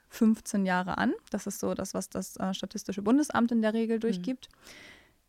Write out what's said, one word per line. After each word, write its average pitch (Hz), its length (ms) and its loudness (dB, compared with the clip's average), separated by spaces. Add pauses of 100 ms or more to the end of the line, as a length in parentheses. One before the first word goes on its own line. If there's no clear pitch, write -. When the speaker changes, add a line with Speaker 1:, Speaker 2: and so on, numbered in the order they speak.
Speaker 1:
fünfzehn 214 580 2
Jahre 180 320 0
an. 233 140 4 (180)
Das 208 160 -4
ist 202 120 -6
so 190 140 0
das, 190 220 -6
was 190 140 -4
das, - 280 -8
äh, 190 160 -2
Statistische 190 480 -6
Bundesamt 233 500 4
in 226 120 4
der 214 100 2
Regel 226 240 2
Speaker 2:
Mhm. 220 40 -6
Speaker 1:
durchgibt. 220 480 -2 (800)